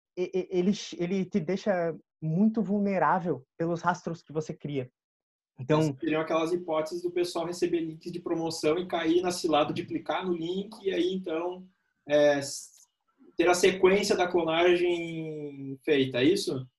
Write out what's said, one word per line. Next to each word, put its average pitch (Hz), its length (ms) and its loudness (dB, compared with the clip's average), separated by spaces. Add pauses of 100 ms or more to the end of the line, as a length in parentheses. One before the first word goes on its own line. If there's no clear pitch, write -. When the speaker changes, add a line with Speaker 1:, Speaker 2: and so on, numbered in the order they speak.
(160)
Speaker 1:
e-, 180 160 -4
e-, 185 200 -2
ele 185 220 2
ch-, - 260 -6
ele 180 260 0
te 196 140 -2
deixa 175 560 0 (260)
muito 208 400 2
vulnerável 180 840 0 (120)
pelos 170 240 -2
rastros 170 420 -4
que - 100 -20
você 156 200 -6
cria. 139 360 -8 (720)
Então 151 200 2
Speaker 2:
Essas 151 200 0
seriam 156 220 0
aquelas 160 300 0
hipóteses 170 500 -2
do 175 100 -4
pessoal 175 340 -2
receber 175 340 -2
links 160 320 -8
de 175 80 -10
promoção 165 580 -2
e 185 100 -4
cair 165 340 2
na 180 100 -2
cilada 151 420 0
de 175 120 -6
clicar 165 400 -4
no 180 80 0
link 185 500 -6
e 190 80 0
aí, 175 220 0
então, 180 520 -6 (420)
é, 147 300 6
s-, - 500 -10 (480)
ter 170 120 4
a 180 60 6
sequência 190 640 4
da 180 120 0
clonagem 160 1600 0
feita, 131 360 2
é 123 40 2
isso? 151 440 0 (120)